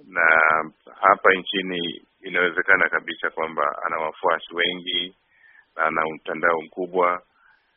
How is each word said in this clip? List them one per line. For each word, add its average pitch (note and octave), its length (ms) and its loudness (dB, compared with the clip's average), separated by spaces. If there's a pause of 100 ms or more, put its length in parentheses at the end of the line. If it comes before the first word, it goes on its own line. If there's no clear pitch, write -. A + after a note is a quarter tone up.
na F2 180 0 (760)
hapa G2 320 6
nchini F2+ 680 -4 (200)
inawezekana F2+ 680 0
kabisa E2 400 -4
kwamba D#2+ 560 -4
ana D#2+ 140 -4
wafuasi E2 560 -4
wengi F2 600 -4 (600)
na D#2+ 80 -2
ana D#2+ 180 0 (140)
mtandao E2 460 -2
mkubwa, F2+ 600 -2 (560)